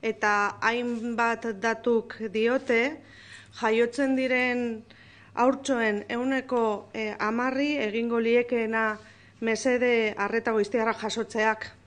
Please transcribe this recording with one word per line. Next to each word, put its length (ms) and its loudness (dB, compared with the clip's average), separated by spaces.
eta 280 0
hainbat 960 -2
datuk 580 0
diote, 500 2
jaiotzen 580 2
diren 480 0
haurtxoen 680 0
ehuneko, 500 0
eh, 240 -4
hamarri 560 0
egingo 340 0
liekeena 640 2
mesede 760 2
arreta 360 -2
goiztiarra 400 2
jasotzeak. 760 -2